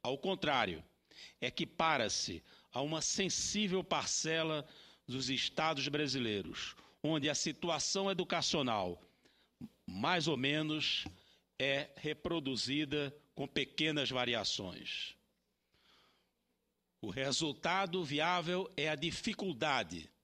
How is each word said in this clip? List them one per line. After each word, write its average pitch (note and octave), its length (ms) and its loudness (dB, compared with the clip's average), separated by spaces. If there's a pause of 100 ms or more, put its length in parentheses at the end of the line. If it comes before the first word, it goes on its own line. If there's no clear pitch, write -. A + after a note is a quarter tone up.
Ao C3 160 -2
contrário, C3 640 2 (560)
equipara-se B2+ 1040 0 (280)
a B2 100 -4
uma D3+ 180 -2
sensível F#3+ 840 0
parcela D#3+ 840 0 (400)
dos B2+ 220 -4
estados C#3 580 0
brasileiros, B2+ 880 -2 (280)
onde D3+ 260 2
a C#3+ 60 0
situação F3 720 0
educacional, D3 920 2 (880)
mais C#3+ 420 2
ou D#3 80 4
menos, D3+ 680 0 (540)
é C#3 280 0 (100)
reproduzida C#3+ 1160 -2 (200)
com C#3 120 -4
pequenas D3+ 600 0
variações. A#2 1040 -2 (1800)
O G#2+ 120 -8
resultado E3 920 0
viável E3+ 720 0
é D3+ 140 0
a D#3 60 0
dificuldade C#3 1120 -2 (140)